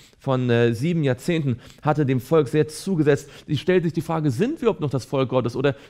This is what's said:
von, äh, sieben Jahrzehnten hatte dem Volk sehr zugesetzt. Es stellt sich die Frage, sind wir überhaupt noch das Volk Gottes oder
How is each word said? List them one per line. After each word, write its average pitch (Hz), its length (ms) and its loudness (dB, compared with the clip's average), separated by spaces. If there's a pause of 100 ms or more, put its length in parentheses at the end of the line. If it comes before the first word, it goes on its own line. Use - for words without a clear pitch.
(180)
von, 127 320 -2
äh, 117 240 4
sieben 160 300 -2
Jahrzehnten 139 540 -2 (260)
hatte 147 240 2
dem 131 120 0
Volk 160 280 2
sehr 151 200 0
zugesetzt. 147 600 0 (180)
Es 147 120 -2
stellt 180 240 2
sich 170 100 -2
die 160 80 -4
Frage, 156 300 -2
sind 190 220 -2
wir 330 100 -8
überhaupt 214 180 0
noch 147 80 -2
das 131 160 -4
Volk 135 240 -2
Gottes 123 260 -2
oder 131 200 0 (140)